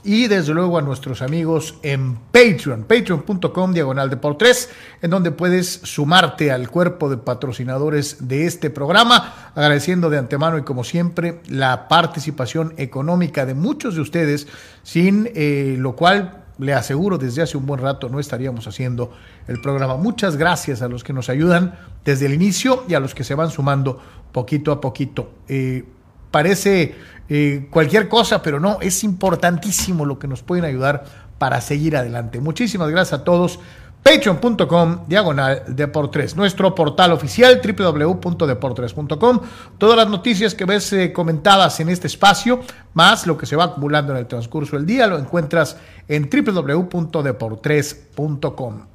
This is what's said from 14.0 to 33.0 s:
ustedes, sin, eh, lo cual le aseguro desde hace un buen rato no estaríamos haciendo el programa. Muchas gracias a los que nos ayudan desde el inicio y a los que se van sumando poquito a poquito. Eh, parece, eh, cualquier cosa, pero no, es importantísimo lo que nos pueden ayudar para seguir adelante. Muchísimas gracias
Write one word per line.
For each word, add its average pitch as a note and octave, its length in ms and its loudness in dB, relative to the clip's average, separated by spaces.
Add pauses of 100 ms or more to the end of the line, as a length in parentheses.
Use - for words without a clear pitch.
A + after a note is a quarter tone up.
ustedes, D3 460 -2 (380)
sin, G3+ 500 2
eh, C#3+ 440 0
lo C3 180 -4
cual F3+ 480 0 (140)
le C3+ 160 -2
aseguro D#3 440 -2
desde C3 240 -4
hace D3 160 -4
un C3 80 -6
buen C#3+ 140 -4
rato C3+ 280 -4
no C3+ 120 -6
estaríamos A#2+ 480 -8
haciendo A#2+ 440 -6 (360)
el B2 120 -6
programa. C3+ 360 -2
Muchas F#3 400 -2
gracias D3+ 440 0
a B2 80 -4
los B2 140 -8
que C#3+ 100 -10
nos C3 160 -6
ayudan E3+ 480 2 (280)
desde C#3 220 2
el C#3 80 0
inicio G#3 540 2
y E3+ 60 0
a C#3 60 2
los C3+ 160 -6
que C3+ 80 -6
se - 100 -4
van D#3+ 160 0
sumando C3+ 500 0 (320)
poquito C#3+ 380 -2
a C#3+ 100 0
poquito. C3 520 -6 (160)
Eh, C3 360 -4 (460)
parece, F3+ 640 2 (360)
eh, C#3+ 400 0
cualquier E3+ 380 4
cosa, A3 340 2
pero C#3+ 160 -2
no, G3 220 0
es F3+ 240 -2
importantísimo F3+ 1000 0
lo C#3 120 -4
que C#3 100 -10
nos C3 140 -8
pueden F3+ 220 -2
ayudar C#3 400 0 (340)
para B2+ 220 0
seguir D3+ 360 -2
adelante. A#2+ 440 -4
Muchísimas E3 500 -2
gracias D#3+ 300 0